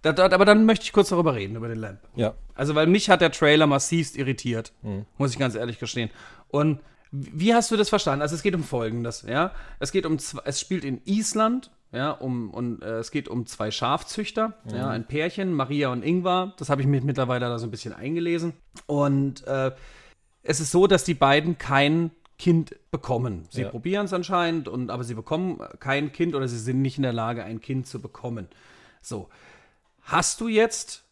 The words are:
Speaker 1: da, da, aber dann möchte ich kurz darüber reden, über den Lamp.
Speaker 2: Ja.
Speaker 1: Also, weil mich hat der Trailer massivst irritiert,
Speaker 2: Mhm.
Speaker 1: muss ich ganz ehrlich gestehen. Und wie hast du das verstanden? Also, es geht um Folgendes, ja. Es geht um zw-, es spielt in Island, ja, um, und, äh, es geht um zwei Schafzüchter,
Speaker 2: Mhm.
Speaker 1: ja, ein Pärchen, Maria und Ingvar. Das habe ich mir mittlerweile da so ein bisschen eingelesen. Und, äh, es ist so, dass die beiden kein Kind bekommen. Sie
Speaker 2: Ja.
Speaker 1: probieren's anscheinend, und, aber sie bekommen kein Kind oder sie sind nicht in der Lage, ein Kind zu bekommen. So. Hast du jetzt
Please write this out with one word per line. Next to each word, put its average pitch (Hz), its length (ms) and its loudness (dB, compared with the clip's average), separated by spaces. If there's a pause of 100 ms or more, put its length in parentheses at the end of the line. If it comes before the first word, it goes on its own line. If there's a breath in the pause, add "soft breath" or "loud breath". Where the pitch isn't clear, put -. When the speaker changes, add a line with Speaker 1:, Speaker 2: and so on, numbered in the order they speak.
Speaker 1:
da, 156 100 2
da, 180 140 6
aber 185 180 8
dann 214 220 8
möchte 220 180 4
ich - 80 -8
kurz 202 160 4
darüber 165 260 2
reden, 104 220 -6
über 113 120 -8
den 113 100 -6
Lamp. 104 220 -10 (140)
Speaker 2:
Ja. 110 200 0 (200)
Speaker 1:
Also, 143 200 -2
weil 156 120 6
mich 196 240 4
hat 180 100 8
der 165 120 4
Trailer 156 340 6
massivst 143 500 0
irritiert, 127 560 -4 (100)
Speaker 2:
Mhm. 104 240 -8 (120)
Speaker 1:
muss 139 140 0
ich - 60 -8
ganz 127 160 0
ehrlich 117 240 -6
gestehen. 117 320 -4 (380 loud breath)
Und 147 320 0 (320 soft breath)
wie 156 420 0
hast 233 160 2
du 226 60 2
das 202 120 2
verstanden? 147 340 0
Also, 151 120 -2
es 160 80 -8
geht 196 120 0
um 170 100 -2
Folgendes, 117 640 -4
ja. 160 240 0 (260 loud breath)
Es 139 140 -4
geht 185 140 0
um 156 120 0
zw-, - 260 -10
es 135 160 -4
spielt 180 240 -4
in 135 200 -6
Island, 220 680 0 (220)
ja, 135 180 -2
um, 120 400 -6
und, 120 320 -6
äh, 113 160 -6
es 113 120 -8
geht 143 180 -4
um 117 180 -4
zwei 107 240 -6
Schafzüchter, 202 840 -4 (100)
Speaker 2:
Mhm. 123 120 -8
Speaker 1:
ja, 127 140 -2
ein 113 160 -6
Pärchen, 175 480 -2
Maria 143 360 0
und 123 140 -4
Ingvar. 185 540 0
Das - 100 -8
habe 139 140 2
ich 135 60 2
mir 143 120 4
mittlerweile 123 460 0
da 120 120 -4
so 113 80 -6
ein 113 40 -6
bisschen 110 240 -10
eingelesen. 170 580 -4 (340)
Und, 139 600 0
äh, 135 260 0 (720 loud breath)
es 147 180 -2
ist 156 120 -4
so, 180 140 8
dass 185 180 4
die 175 100 0
beiden 147 440 4
kein 151 520 2 (280)
Kind 165 380 2 (140)
bekommen. 117 600 -4
Sie - 120 -6
Speaker 2:
Ja. 131 80 -4
Speaker 1:
probieren's 185 420 -2
anscheinend, 175 560 0
und, 123 220 -6
aber 123 140 -6
sie 117 100 -8
bekommen 160 440 -4 (220)
kein 139 320 -2
Kind 170 220 -2
oder 135 140 0
sie 120 100 -6
sind 127 240 0
nicht 135 160 -2
in 139 40 0
der 123 120 0
Lage, 117 300 -4
ein 110 160 -10
Kind 131 260 -6
zu 120 140 -12
bekommen. 110 460 -10 (540 soft breath)
So. 101 280 -12 (720 soft breath)
Hast - 380 0
du 226 80 -4
jetzt 226 640 0